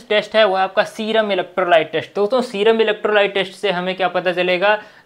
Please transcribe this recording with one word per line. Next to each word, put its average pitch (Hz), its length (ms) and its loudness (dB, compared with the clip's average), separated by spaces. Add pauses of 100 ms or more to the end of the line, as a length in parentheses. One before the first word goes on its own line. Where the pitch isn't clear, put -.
टेस्ट 208 280 -2
है 220 80 6
वो 190 120 2
है 190 60 0
आपका 190 200 0
सीरम 214 500 -2
इलेक्ट्रोलाइट 175 600 0
टेस्ट। 156 220 -6
दोस्तों 208 260 0
सीरम 220 400 0
इलेक्ट्रोलाइट 208 540 0
टेस्ट 190 180 -2
से - 180 -4
हमें 180 240 -4
क्या 185 140 -2
पता 180 240 -2
चलेगा, 180 500 0 (240)